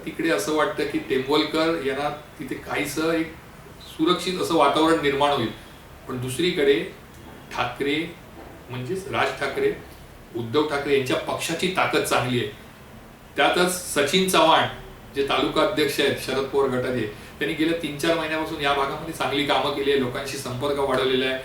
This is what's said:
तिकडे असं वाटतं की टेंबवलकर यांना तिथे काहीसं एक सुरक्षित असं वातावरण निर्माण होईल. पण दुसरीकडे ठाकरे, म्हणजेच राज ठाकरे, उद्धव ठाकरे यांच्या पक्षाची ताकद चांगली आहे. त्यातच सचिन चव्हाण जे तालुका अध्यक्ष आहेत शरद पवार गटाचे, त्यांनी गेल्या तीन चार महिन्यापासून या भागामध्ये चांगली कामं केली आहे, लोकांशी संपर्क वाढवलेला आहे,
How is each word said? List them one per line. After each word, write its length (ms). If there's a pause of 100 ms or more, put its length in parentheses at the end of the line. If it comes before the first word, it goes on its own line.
तिकडे 240
असं 240
वाटतं 300
की 140 (120)
टेंबवलकर 760
यांना 220 (300)
तिथे 160
काहीसं 580
एक 220 (540)
सुरक्षित 520
असं 140
वातावरण 480
निर्माण 280
होईल. 180 (600)
पण 120
दुसरीकडे 580 (720)
ठाकरे, 420 (760)
म्हणजेच 420
राज 280
ठाकरे, 320 (640)
उद्धव 320
ठाकरे 280
यांच्या 200
पक्षाची 600
ताकद 260
चांगली 360
आहे. 120 (840)
त्यातच 360 (220)
सचिन 340
चव्हाण 380 (500)
जे 120
तालुका 340
अध्यक्ष 380
आहेत 160 (100)
शरद 180
पवार 240
गटाचे, 380 (320)
त्यांनी 160
गेल्या 280
तीन 160
चार 160
महिन्यापासून 460
या 120
भागामध्ये 400
चांगली 340
कामं 280
केली 160
आहे, 100
लोकांशी 380
संपर्क 400
वाढवलेला 480
आहे, 180